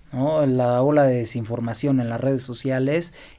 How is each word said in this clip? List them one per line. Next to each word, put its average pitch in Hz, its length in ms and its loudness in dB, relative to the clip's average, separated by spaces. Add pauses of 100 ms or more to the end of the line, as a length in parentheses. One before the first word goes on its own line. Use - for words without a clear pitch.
(120)
¿no? 147 340 2
La 123 360 2
ola 147 220 4
de 127 160 4
desinformación 117 800 -2
en 117 80 -4
las 117 100 -4
redes 131 240 0
sociales 131 720 -4 (260)